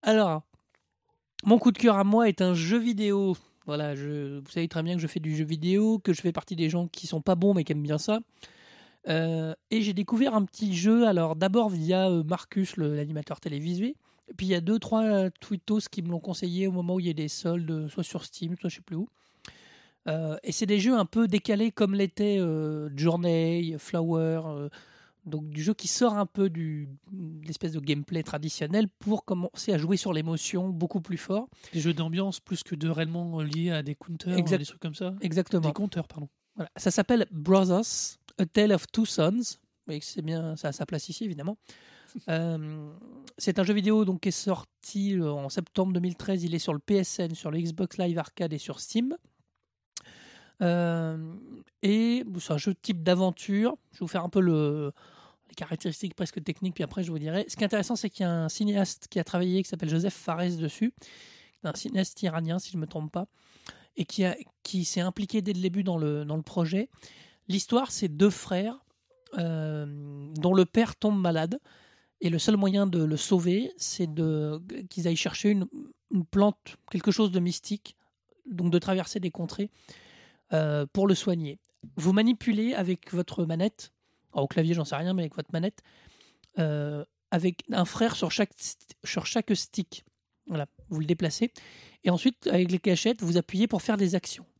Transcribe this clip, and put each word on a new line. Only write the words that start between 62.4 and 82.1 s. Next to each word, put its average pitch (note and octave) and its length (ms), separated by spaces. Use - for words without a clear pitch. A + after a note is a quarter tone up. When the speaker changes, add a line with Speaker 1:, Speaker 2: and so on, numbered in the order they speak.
Speaker 1:
si - 120
je F#3 80
me D#3 80
trompe D#3 260
pas, F#3 140
et - 100
qui - 180
a, F3+ 100
qui F3+ 240
s'est - 160
impliqué G3 400
dès G3+ 100
le F3+ 80
début F#3 220
dans F3+ 160
le, D3+ 260
dans D3+ 120
le D#3 60
projet. F3+ 460
L'histoire, A#3 440
c'est G3 160
deux D#3+ 220
frères, G3+ 480
euh, D#3 480
dont F3+ 180
le F#3 100
père A3+ 320
tombe G#3 240
malade, E3+ 400
et F3 80
le E3 80
seul G#3+ 180
moyen G3 300
de F3 180
le D#3 140
sauver, F#3 580
c'est - 300
de, D#3 520
qu'ils F3 180
aillent E3+ 100
chercher - 340
une, G3 160
une F3+ 140
plante, - 540
quelque G3+ 200
chose G#3 200
de F3+ 100
mystique, - 540
donc F3 220
de F3 60
traverser F#3+ 420
des F3 100
contrées. F3+ 380
Euh, D3+ 400
pour G3 140
le G3 80
soigner. E3 440
Vous F3 160